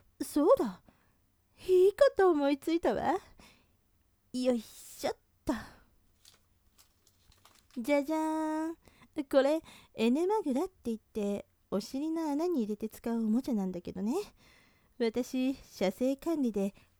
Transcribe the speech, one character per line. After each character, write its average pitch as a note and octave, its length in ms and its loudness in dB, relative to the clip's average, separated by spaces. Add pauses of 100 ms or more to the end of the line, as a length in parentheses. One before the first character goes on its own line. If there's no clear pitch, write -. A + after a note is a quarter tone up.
(240)
そ - 200 0
う E4 40 4 (100)
だ。 G#3 240 -2 (840)
い F#4 220 6
い - 20 2
こ - 60 -4 (180)
と F#4+ 160 6
思 C#4+ 180 2
い D4 80 2
つ - 140 -6
い E4+ 80 0
た B3 160 0
わ。 E4 240 0 (1120)
よ B3+ 200 0
い A#3 80 -2
し - 460 -12
ょ - 40 -4
っ - 60 -10 (280)
と。 D4+ 80 0 (2250)
じ B3+ 160 -2
ゃ C#4+ 100 4
じ C#4+ 80 -4
ゃ D#4 60 0
ー D#4 520 -2
ん。 E4 60 -8 (540)
こ C4+ 140 4
れ、 D#4 180 0 (320)
エ A3+ 160 2
ネ D4+ 160 2
マ G#4 160 0
グ D4 140 -2
ラ D#4 100 0
っ - 20 -4
て - 60 -16 (120)
言 A3+ 100 -4
っ - 20 -6
て、 G3+ 480 -6 (240)
お F#3+ 100 -2
尻 C#4 300 -6
の D#4+ 220 -2
穴 D4+ 160 -2
に D#4 160 0
入 G3+ 100 -6
れ G#3 40 -6
て A3 120 -8
使 - 220 -8
う A#3 80 -2
お A3+ 100 0
も A#3 140 2
ち D4+ 80 -4
ゃ - 20 0
な G3 140 0
ん F#3 40 -6
だ F3+ 100 -10
け - 100 -10
ど F#3 100 -8
ね。 A3 140 -2 (840)
私、 B3+ 560 -2
射 - 380 -4
精 C4 260 -2
管 D#4+ 240 -2
理 A#3+ 100 0
で、 G3+ 220 -2 (260)